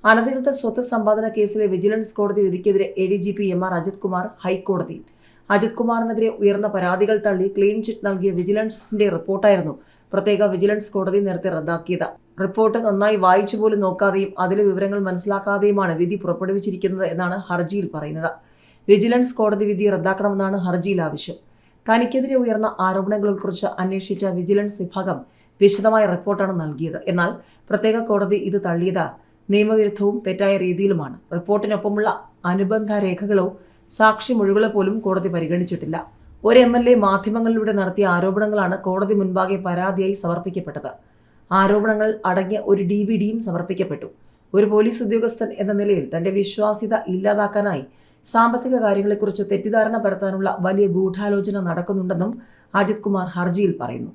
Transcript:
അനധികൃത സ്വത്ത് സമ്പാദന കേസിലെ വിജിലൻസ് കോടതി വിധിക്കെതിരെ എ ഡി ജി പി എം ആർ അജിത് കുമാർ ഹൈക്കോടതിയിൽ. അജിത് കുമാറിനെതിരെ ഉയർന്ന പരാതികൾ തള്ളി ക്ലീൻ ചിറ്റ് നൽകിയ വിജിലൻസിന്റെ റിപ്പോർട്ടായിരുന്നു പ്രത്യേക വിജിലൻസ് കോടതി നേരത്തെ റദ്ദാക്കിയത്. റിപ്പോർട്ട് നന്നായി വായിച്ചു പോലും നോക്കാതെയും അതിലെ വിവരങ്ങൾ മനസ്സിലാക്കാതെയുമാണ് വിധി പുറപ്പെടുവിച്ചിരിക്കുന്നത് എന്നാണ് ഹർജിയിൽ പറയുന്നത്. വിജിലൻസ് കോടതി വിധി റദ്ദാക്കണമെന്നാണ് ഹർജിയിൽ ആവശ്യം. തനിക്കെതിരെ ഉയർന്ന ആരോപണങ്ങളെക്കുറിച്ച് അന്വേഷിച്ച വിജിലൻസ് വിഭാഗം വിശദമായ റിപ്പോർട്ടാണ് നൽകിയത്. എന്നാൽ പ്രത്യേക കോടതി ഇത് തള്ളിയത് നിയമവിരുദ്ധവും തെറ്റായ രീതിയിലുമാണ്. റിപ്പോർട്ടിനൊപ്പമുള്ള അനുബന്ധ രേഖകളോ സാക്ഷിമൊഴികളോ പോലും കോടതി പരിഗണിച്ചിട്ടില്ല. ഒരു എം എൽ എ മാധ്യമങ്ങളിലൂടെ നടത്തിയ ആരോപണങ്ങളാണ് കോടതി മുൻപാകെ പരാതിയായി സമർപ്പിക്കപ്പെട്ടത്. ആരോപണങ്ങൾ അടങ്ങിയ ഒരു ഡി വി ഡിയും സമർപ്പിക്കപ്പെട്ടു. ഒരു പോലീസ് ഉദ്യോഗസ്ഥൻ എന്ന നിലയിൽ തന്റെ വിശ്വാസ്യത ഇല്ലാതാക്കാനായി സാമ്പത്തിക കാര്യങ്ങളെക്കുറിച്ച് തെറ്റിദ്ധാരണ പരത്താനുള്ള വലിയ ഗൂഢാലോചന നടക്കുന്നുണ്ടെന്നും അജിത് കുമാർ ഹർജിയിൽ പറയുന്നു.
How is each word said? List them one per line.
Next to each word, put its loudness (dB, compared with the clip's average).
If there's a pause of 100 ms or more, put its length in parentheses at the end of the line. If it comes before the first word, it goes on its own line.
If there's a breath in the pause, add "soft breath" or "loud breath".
അനധികൃത 4 (100)
സ്വത്ത് -2 (100)
സമ്പാദന 2 (100)
കേസിലെ 2 (100)
വിജിലൻസ് 0
കോടതി 0
വിധിക്കെതിരെ 2 (160)
എ 2
ഡി 2
ജി -2
പി -2 (100)
എം 0
ആർ -2
അജിത് -6
കുമാർ -2 (180)
ഹൈക്കോടതിയിൽ. -4 (460 soft breath)
അജിത് 2
കുമാറിനെതിരെ 0 (120)
ഉയർന്ന 2
പരാതികൾ 2
തള്ളി 2
ക്ലീൻ 2 (100)
ചിറ്റ് -8
നൽകിയ 0
വിജിലൻസിന്റെ 0
റിപ്പോർട്ടായിരുന്നു 2 (400 soft breath)
പ്രത്യേക 2 (100)
വിജിലൻസ് 0
കോടതി 0
നേരത്തെ -4
റദ്ദാക്കിയത്. -4 (360)
റിപ്പോർട്ട് 2
നന്നായി 2
വായിച്ചു 4
പോലും 2
നോക്കാതെയും 0 (120)
അതിലെ 2
വിവരങ്ങൾ 0 (100)
മനസ്സിലാക്കാതെയുമാണ് 0
വിധി 0
പുറപ്പെടുവിച്ചിരിക്കുന്നത് -2
എന്നാണ് -4 (120)
ഹർജിയിൽ -2
പറയുന്നത്. -6 (560 soft breath)
വിജിലൻസ് 4
കോടതി 2
വിധി 0 (100)
റദ്ദാക്കണമെന്നാണ് -2
ഹർജിയിൽ -2
ആവശ്യം. -10 (520 soft breath)
തനിക്കെതിരെ 0
ഉയർന്ന 0 (180)
ആരോപണങ്ങളെക്കുറിച്ച് -2 (140)
അന്വേഷിച്ച -4 (140)
വിജിലൻസ് 0
വിഭാഗം -6 (420 soft breath)
വിശദമായ 4 (100)
റിപ്പോർട്ടാണ് -2
നൽകിയത്. -6 (120)
എന്നാൽ 0 (380 loud breath)
പ്രത്യേക 2 (120)
കോടതി 2 (120)
ഇത് -2
തള്ളിയത് 0 (440 soft breath)
നിയമവിരുദ്ധവും 2 (100)
തെറ്റായ 0 (120)
രീതിയിലുമാണ്. 0 (200)
റിപ്പോർട്ടിനൊപ്പമുള്ള 0 (420)
അനുബന്ധ 0 (140)
രേഖകളോ 0 (440 loud breath)
സാക്ഷിമൊഴികളോ 2
പോലും 2 (100)
കോടതി 0
പരിഗണിച്ചിട്ടില്ല. -2 (460 soft breath)
ഒരു 8
എം 2
എൽ 2
എ 10 (120)
മാധ്യമങ്ങളിലൂടെ 0
നടത്തിയ 0 (100)
ആരോപണങ്ങളാണ് 0 (100)
കോടതി 0
മുൻപാകെ 0
പരാതിയായി -2
സമർപ്പിക്കപ്പെട്ടത്. -6 (600 soft breath)
ആരോപണങ്ങൾ 2 (200)
അടങ്ങിയ 0 (120)
ഒരു 4
ഡി 2
വി 0
ഡിയും -2
സമർപ്പിക്കപ്പെട്ടു. -4 (460 soft breath)
ഒരു 6
പോലീസ് 2
ഉദ്യോഗസ്ഥൻ -2 (120)
എന്ന -2
നിലയിൽ 0
തന്റെ -2
വിശ്വാസ്യത -2 (180)
ഇല്ലാതാക്കാനായി 0 (420 soft breath)
സാമ്പത്തിക 2 (100)
കാര്യങ്ങളെക്കുറിച്ച് 0
തെറ്റിദ്ധാരണ 0
പരത്താനുള്ള -2 (160)
വലിയ 2
ഗൂഢാലോചന -2
നടക്കുന്നുണ്ടെന്നും -2 (480 loud breath)
അജിത് 0
കുമാർ 0
ഹർജിയിൽ 0 (100)
പറയുന്നു. -8